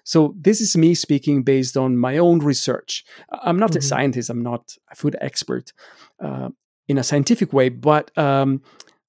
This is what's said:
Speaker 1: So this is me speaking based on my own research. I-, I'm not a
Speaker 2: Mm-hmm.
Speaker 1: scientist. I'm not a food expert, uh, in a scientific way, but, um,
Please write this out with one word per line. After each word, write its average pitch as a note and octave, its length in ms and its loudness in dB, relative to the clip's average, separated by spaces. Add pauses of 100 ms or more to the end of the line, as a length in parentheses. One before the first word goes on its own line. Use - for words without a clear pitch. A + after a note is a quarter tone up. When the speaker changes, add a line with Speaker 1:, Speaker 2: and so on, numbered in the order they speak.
Speaker 1:
So D#3 360 2
this G#3 200 2
is G#3 160 -2
me E3 180 4
speaking C#3+ 480 0
based C3 340 0
on C3 220 0
my B2+ 180 0
own E3+ 220 4
research. - 680 -2 (280)
I-, - 100 -10
I'm F3 160 0
not G3+ 160 2
a - 60 0
Speaker 2:
Mm-hmm. C#3 80 -4
Speaker 1:
scientist. B2+ 420 -2
I'm A#2+ 120 -6
not A#2+ 340 -8 (140)
a - 40 -20
food - 260 -4
expert, - 520 -8 (500)
uh, - 260 -8 (400)
in C#3 100 0
a B2+ 60 -2
scientific D3 480 0
way, C3 160 4
but, C#3+ 500 0
um, C3+ 440 0 (460)